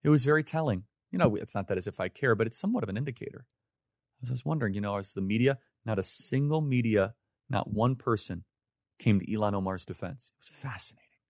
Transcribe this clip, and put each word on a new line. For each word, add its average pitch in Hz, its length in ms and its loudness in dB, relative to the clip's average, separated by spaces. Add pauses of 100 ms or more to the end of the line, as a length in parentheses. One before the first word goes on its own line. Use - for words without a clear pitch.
It 147 60 2
was 147 160 6
very 151 220 4
telling. 131 380 -2 (280)
You 185 80 -2
know, 120 160 4
it's - 180 -8
not 98 140 -4
that 95 100 0
as 92 80 -4
if - 140 -6
I 95 80 -2
care, 123 260 2
but 107 140 2
it's - 100 -8
somewhat 214 260 -2
of 98 60 -6
an 98 60 -4
indicator. - 500 -8
I - 760 -20
was 123 80 -10
just 123 160 -6
wondering, 139 280 -2
you 104 60 -4
know, 101 160 -2
is 101 160 -6
the 101 80 -8
media, 110 380 2 (280)
not 110 140 0
a 92 40 -2
single 147 580 -2
media, 117 540 2 (340)
not - 240 -2
one 117 240 2
person 107 480 -2 (520)
came 104 220 4
to - 60 -4
Ilhan 104 300 0
Omar's 95 280 -2
defense. - 480 -10
It - 80 -20
was - 220 -20
fascinating. - 420 -10 (260)